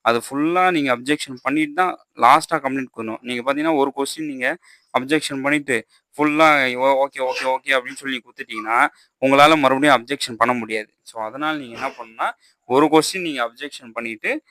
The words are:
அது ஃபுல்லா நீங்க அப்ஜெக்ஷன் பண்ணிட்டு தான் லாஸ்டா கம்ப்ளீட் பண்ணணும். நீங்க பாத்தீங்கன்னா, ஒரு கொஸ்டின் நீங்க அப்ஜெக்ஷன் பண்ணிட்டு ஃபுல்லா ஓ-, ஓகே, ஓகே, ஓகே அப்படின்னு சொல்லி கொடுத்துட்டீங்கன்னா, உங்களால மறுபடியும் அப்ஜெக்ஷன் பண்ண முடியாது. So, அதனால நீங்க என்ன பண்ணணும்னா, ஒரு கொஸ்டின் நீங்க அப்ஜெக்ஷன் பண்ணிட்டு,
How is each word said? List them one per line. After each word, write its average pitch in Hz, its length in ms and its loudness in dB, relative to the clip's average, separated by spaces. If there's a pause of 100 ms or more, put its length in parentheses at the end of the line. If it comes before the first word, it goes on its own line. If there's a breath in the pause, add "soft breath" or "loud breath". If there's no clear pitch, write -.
அது 117 300 2
ஃபுல்லா 170 400 0
நீங்க 139 280 0
அப்ஜெக்ஷன் 135 440 -4
பண்ணிட்டு 147 320 -2
தான் 180 320 -2 (100)
லாஸ்டா 143 380 4
கம்ப்ளீட் 135 420 -4
பண்ணணும். 113 240 -8
நீங்க 123 320 -4
பாத்தீங்கன்னா, 151 240 -2
ஒரு 139 200 2
கொஸ்டின் 147 300 -6
நீங்க 135 320 -6 (400 soft breath)
அப்ஜெக்ஷன் 135 440 -2
பண்ணிட்டு 135 440 -2 (300 soft breath)
ஃபுல்லா 147 580 4
ஓ-, 135 320 2
ஓகே, 135 140 -8
ஓகே, 127 240 -4
ஓகே 131 260 -2
அப்படின்னு 131 240 -2
சொல்லி 131 300 -8
கொடுத்துட்டீங்கன்னா, 120 640 -2 (340 soft breath)
உங்களால 143 380 6
மறுபடியும் 135 380 4
அப்ஜெக்ஷன் 120 400 -4
பண்ண 117 180 2
முடியாது. 110 480 -8
So, 113 220 -12
அதனால 147 320 -6
நீங்க 123 180 -14
என்ன 123 140 -8
பண்ணணும்னா, 123 420 -8 (340 soft breath)
ஒரு 139 220 4
கொஸ்டின் 156 340 2
நீங்க 147 240 -6
அப்ஜெக்ஷன் 123 480 -12
பண்ணிட்டு, 117 580 -6